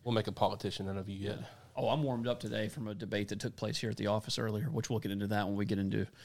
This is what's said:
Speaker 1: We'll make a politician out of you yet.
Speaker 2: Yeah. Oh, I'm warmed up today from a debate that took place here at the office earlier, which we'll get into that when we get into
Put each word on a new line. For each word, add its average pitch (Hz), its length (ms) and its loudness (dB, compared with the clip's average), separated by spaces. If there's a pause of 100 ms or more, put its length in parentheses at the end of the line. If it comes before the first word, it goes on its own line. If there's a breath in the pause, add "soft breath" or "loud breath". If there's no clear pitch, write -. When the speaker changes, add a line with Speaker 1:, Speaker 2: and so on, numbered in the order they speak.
Speaker 1:
We'll 120 120 0
make 107 140 2
a 101 40 -4
politician 98 560 0
out 98 80 -2
of 98 140 -4
you 98 80 -6
yet. 101 220 -4
Speaker 2:
Yeah. 120 60 -8 (300 loud breath)
Oh, 123 120 2
I'm 143 140 4
warmed 123 240 0
up 120 140 0
today 110 300 0
from 113 180 -6
a 104 60 -4
debate 104 340 0
that 101 100 -4
took 104 160 -4
place 110 220 -2
here 113 140 -2
at 107 80 -4
the 104 80 0
office 107 320 2
earlier, 110 320 0
which - 180 0
we'll 117 120 2
get 104 100 -2
into 101 160 0
that 104 200 4
when 101 100 0
we 104 100 2
get 104 120 2
into 98 280 2 (180 loud breath)